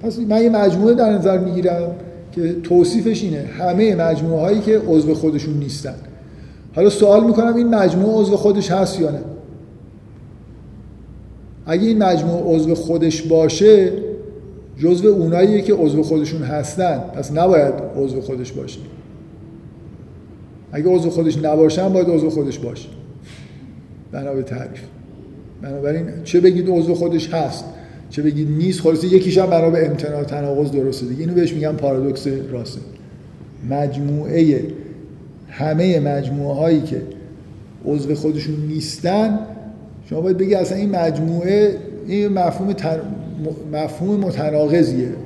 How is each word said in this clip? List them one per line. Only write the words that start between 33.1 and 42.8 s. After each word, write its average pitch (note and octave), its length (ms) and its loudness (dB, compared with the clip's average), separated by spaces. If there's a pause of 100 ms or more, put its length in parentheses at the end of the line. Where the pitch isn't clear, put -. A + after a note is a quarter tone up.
مجموعهٔ، C#3+ 880 0 (880)
همهٔ D#3+ 520 0
مجموعه‌هایی C#3+ 800 0
که - 220 -6 (840)
عضو C#3+ 280 -2
خودشون D3+ 400 -4 (140)
نیستن، G3+ 720 -2 (720)
شما D#3 100 -4
باید F3+ 160 0
بگی G3 180 2
اصلاً F#3+ 240 -2
این G3+ 120 -2
مجموعه، F3 840 0 (320)
این G#3 200 -2
مفهوم F#3+ 440 -2
تن-، D#3+ 280 -4 (760)